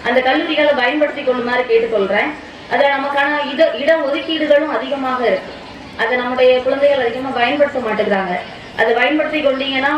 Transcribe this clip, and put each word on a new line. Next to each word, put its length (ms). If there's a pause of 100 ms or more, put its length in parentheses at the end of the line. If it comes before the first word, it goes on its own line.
அந்த 180
கல்லூரிகளை 540
பயன்படுத்தி 480
கொள்ளுமாறு 400
கேட்டுக்கொள்றேன். 680 (420)
அதுல 180
நமக்கான 640
இட, 240
இட 200
ஒதுக்கீடுகளும் 720
அதிகமாக 580
இருக்கு. 240 (460)
அதை 200
நம்முடைய 420
குழந்தைகள் 460
அதிகமா 240
பயன்படுத்த 500
மாட்டேங்கிறாங்க. 560 (420)
அதை 160
பயன்படுத்தி 480
கொண்டீங்கன்னா 560